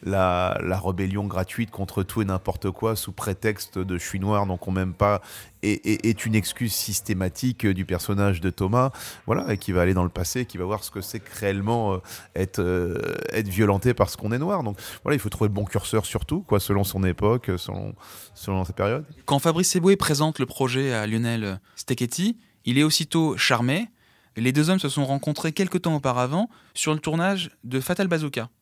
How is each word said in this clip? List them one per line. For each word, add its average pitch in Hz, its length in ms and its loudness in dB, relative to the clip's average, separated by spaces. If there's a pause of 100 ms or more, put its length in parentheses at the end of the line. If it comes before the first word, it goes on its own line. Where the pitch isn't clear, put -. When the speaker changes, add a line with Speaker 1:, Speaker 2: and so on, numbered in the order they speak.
Speaker 1:
la, 92 580 4
la 90 160 0
rébellion 95 480 0
gratuite 95 460 -4
contre 98 320 -4
tout 95 180 -2
et 107 40 2
n'importe 95 480 -2
quoi 110 240 0
sous 104 160 -8
prétexte 104 680 -4
de « 92 200 -2
je - 60 -8
suis - 140 -6
noir, 101 260 2
donc 92 220 -4
on 95 60 -2
m'aime 92 200 0
pas », 104 300 4 (400)
et, 107 80 2
et, - 380 0
est - 180 0
une 110 80 0
excuse 107 380 0
systématique 98 920 -2
du 95 200 2
personnage 98 560 0
de 92 100 0
Thomas, 117 400 2 (360)
voilà, 123 280 0
et - 20 -4
qui - 140 -6
va 90 120 4
aller 92 120 6
dans 90 80 2
le 90 60 2
passé, 104 380 -4
qui - 120 -12
va 90 60 -4
voir 98 180 -4
ce - 80 -12
que 101 100 -8
c'est - 200 -8
que - 180 -20
réellement, 101 560 0
euh, 92 40 -2 (360)
être, 92 240 -2
euh, 90 560 0 (160)
être 107 160 -2
violenté 101 480 4
parce - 220 2
qu'on 107 160 -4
est 123 80 -2
noir. 175 240 -2
Donc 104 160 -6 (240)
voilà, 147 100 2
il 135 60 0
faut - 80 -4
trouver - 180 0
le 101 80 2
bon 104 100 -2
curseur 107 420 0
surtout, - 340 -4
quoi, 107 180 2
selon 101 240 2
son 95 220 -2
époque, 101 520 2
selon, 98 380 -8 (400)
selon 95 300 -2
sa 87 80 -8
période. 113 320 0 (220)
Speaker 2:
Quand 139 120 4
Fabrice 165 380 2
Eboué 185 180 6
présente 156 460 0
le 127 60 0
projet 131 460 0
à 110 140 0
Lionel 110 540 -2 (160)
Steketty, 165 600 -2 (280)
il 123 140 2
est 143 40 6
aussitôt 156 540 2
charmé. 135 540 2 (460)
Les 120 140 2
deux 151 200 4
hommes 190 100 4
se 151 80 -2
sont 143 160 0
rencontrés 143 480 -2
quelque 185 260 0
temps 170 160 0
auparavant 135 560 0 (240)
sur - 180 0
le 156 60 0
tournage 165 540 -2 (100)
de 123 160 -4
Fatal 180 300 0
Bazooka 151 420 -2 (120)